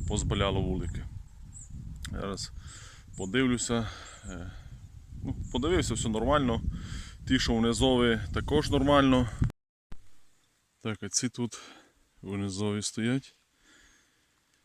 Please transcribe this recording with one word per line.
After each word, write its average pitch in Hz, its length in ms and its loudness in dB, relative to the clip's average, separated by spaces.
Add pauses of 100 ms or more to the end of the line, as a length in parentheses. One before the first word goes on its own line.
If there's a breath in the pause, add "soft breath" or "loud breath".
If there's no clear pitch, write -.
позбаляло 101 540 2
вулики. 90 420 -2 (1040)
Зараз 98 420 -6 (640 loud breath)
подивлюся. 117 720 2 (360 loud breath)
Е, 90 260 -10 (720 loud breath)
ну, - 140 -6 (160)
подивився, 127 420 2
все 120 140 -2
нормально. 120 540 2 (680 loud breath)
Ті, 131 100 6
що 123 160 2
внизові, 117 680 4 (140)
також 139 360 2
нормально. 135 600 6 (1500 loud breath)
Так, 110 200 -6
а 101 60 -6
ці - 200 0
тут 120 320 -6 (600 loud breath)
внизові 101 600 -2
стоять. 120 540 -2 (1300 soft breath)